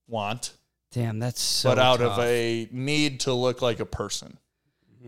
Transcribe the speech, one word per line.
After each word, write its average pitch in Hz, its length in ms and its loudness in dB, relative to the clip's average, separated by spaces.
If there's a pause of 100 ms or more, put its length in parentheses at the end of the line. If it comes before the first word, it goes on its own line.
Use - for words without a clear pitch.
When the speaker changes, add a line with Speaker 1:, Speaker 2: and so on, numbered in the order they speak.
Speaker 1:
want, 110 460 -4 (400)
Speaker 2:
Damn, 113 260 -2
that's 120 220 -4
so - 300 2
Speaker 1:
but 123 80 4
out 127 200 6
Speaker 2:
tough. 120 200 2
Speaker 1:
of 120 60 2
a 117 480 0
need 139 480 -2
to 135 140 0
look 123 280 0
like 113 180 0
a 107 60 -6
person. - 520 -8 (680)